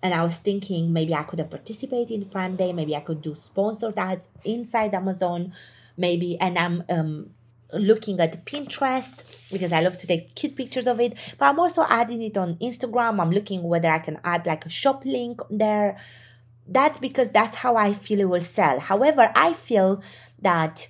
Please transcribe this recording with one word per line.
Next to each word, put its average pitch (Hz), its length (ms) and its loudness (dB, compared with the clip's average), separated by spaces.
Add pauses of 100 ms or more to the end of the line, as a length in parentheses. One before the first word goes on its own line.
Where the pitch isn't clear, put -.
And 185 100 0
I 165 80 2
was 170 160 0
thinking 185 560 -2
maybe 160 220 0
I 151 80 -4
could 165 160 -8
have 156 100 -6
participated 240 640 -6
in 202 180 -8
Prime 185 260 -4
Day. 180 160 0
Maybe 156 240 -2
I 147 40 -4
could 151 240 -8
do 151 100 -8
sponsored 214 640 -4
ads 185 320 -6 (160)
inside 220 480 -2
Amazon. 180 580 -2 (460)
Maybe, 175 420 0
and 175 200 0
I'm, 175 280 0
um, 156 440 -2 (420)
looking 202 460 2
at 165 260 0
Pinterest 269 760 -4 (280)
because 180 200 -2
I 165 100 4
love 277 160 2
to - 100 -12
take - 260 -2
cute - 220 -6
pictures 247 320 -4
of 233 120 0
it. 240 160 0 (220)
But 277 100 4
I'm 285 120 4
also 349 280 4
adding 233 340 2
it 214 160 -4
on 175 180 0
Instagram. 233 640 -2
I'm 165 120 2
looking 196 320 -2
whether 170 260 2
I 160 100 4
can 156 240 -8
add, 175 220 -2
like, 160 220 -2
a - 20 -12
shop 269 340 0
link 240 460 -4
there. 208 500 2 (720)
That's 285 280 2
because 247 320 0
that's 220 260 4
how 247 180 2
I 208 180 4
feel 202 260 -2
it 196 100 2
will 175 120 2
sell. 160 380 2
However, 240 560 4
I 320 180 6
feel 196 500 2 (380)
that 165 480 0